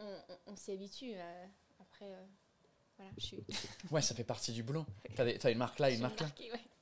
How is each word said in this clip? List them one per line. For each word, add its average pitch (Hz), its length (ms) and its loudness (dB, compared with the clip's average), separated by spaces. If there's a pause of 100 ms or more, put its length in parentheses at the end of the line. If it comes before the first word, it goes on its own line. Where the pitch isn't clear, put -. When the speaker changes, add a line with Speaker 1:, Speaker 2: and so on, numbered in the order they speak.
Speaker 1:
on, 208 40 -10
on, 190 480 -12
on 196 40 -10
s'y - 160 -6
habitue. 196 420 -8
Euh, 175 300 -10 (360)
après, - 260 -18
euh, 185 180 -12 (760)
voilà, 190 200 -16
je - 80 -4
suis - 180 -8 (220)
<laughs> - 260 -10
Speaker 2:
Ouais, 156 100 6
ça - 140 4
fait 117 80 0
partie - 260 0
du 117 140 0
boulot. 147 200 0 (300)
T'as 131 100 6
des, 117 140 4
t'as 127 140 8
une 113 60 4
marque 120 200 2
là, 139 120 8
Speaker 1:
je - 20 8
Speaker 2:
une 117 60 2
Speaker 1:
suis 117 40 2
Speaker 2:
marque 123 160 2
là. 156 80 2
Speaker 1:
marquée, - 240 -8
ouais. 240 80 -4 (240)